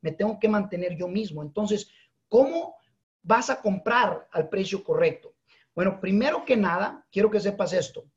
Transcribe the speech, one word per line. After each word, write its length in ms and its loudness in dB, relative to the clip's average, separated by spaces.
Me 100 -4
tengo 280 -2
que 100 2
mantener 480 -2
yo 100 -6
mismo. 340 -4
Entonces, 480 -4
¿cómo 480 2
vas 280 2
a 120 -2
comprar 720 0
al 180 -2
precio 340 -4
correcto? 520 0
Bueno, 260 0
primero 440 0
que 140 2
nada, 540 -2
quiero 200 4
que 80 2
sepas 340 -2
esto. 320 -4